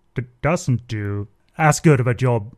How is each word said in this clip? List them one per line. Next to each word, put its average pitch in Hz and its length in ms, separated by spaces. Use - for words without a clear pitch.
that - 260
doesn't 143 460
do 101 400
as 156 240
good 147 180
of 117 80
a 123 60
job 117 440